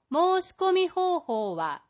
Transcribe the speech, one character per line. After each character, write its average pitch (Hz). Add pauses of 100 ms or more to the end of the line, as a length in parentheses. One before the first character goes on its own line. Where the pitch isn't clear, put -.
(120)
申 359
し -
込 381
み 370
方 370
法 220
は 160